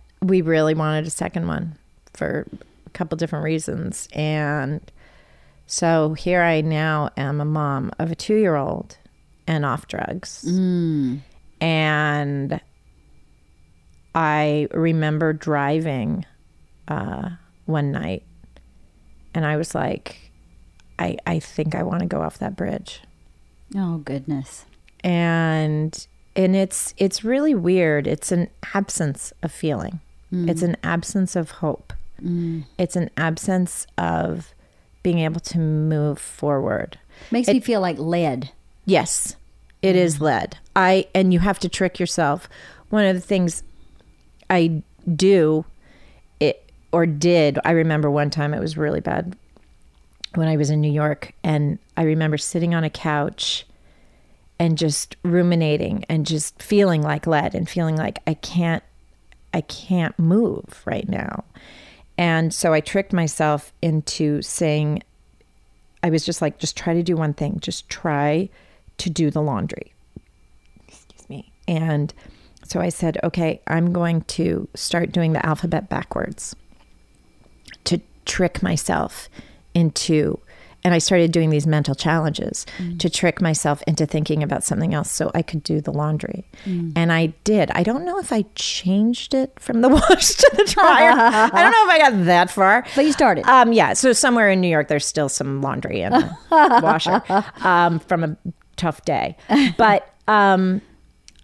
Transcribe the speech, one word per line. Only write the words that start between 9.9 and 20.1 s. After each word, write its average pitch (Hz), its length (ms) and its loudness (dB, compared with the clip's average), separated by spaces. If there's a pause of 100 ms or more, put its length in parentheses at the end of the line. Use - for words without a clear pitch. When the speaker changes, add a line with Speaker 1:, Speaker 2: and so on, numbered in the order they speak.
Speaker 2:
Mm. 165 720 0 (400)
Speaker 1:
And 151 1000 -2 (1500)
I 151 580 0
remember 160 600 0
driving, 147 920 -2 (640)
uh, - 420 -8 (360)
one 147 260 -2
night, - 300 -6 (1120)
and 165 100 -2
I 151 120 -2
was 160 180 -6
like, - 560 -8 (680)